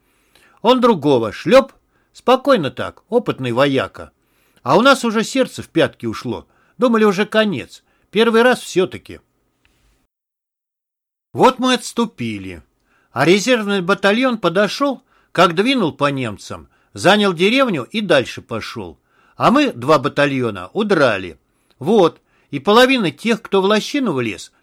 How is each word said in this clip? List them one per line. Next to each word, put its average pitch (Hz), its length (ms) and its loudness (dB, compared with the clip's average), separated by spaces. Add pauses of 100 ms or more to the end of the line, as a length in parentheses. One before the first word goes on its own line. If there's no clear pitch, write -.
(640)
Он 240 180 4
другого. 143 520 2
Шлёп. 262 400 2 (400)
Спокойно 247 580 0
так, - 380 -10
опытный 143 440 -2
вояка. 117 600 -2 (500)
А 135 140 2
у 202 40 4
нас 269 240 4
уже 220 180 -2
сердце 220 400 -4
в - 60 -18
пятки 131 380 -2
ушло. 104 400 -8 (320)
Думали, 226 260 2
уже 202 220 0
конец. 208 580 -4 (260)
Первый 226 320 2
раз 240 180 2
всё-таки. 104 600 -6 (2000)
Вот 233 260 2
мы 254 160 0
отступили. 110 880 -8 (500)
А 127 120 -2
резервный 202 580 2
батальон 208 560 0
подошёл, 208 640 -2 (280)
как 170 240 2
двинул 208 380 0
по 143 180 -2
немцам, 107 580 -8 (260)
занял 190 380 2
деревню 196 520 0
и 214 160 -8
дальше 156 420 0
пошёл. 101 560 -12 (380)
А 143 140 2
мы, 277 200 2
два 135 280 0
батальона, 127 760 -2
удрали. 127 680 0 (400)
Вот. 185 440 0 (280)
И 139 80 -8
половина 233 520 2
тех, 220 320 -4
кто 196 180 0
в 185 60 0
лощину 214 480 -2
влез, 113 360 -6 (120)